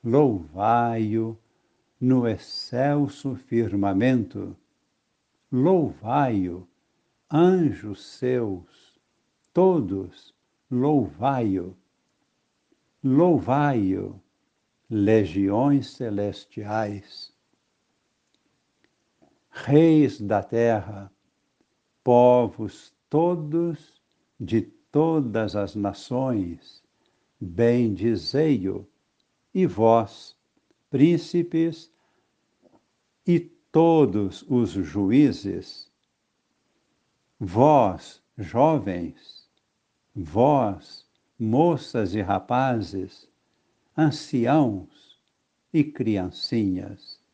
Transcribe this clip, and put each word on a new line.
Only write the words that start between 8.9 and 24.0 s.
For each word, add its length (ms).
todos, 800
louvai-o. 1040
Louvai-o, 1160
legiões 1000
celestiais. 1400
Reis 680
da 220
terra, 680
povos 880
todos 920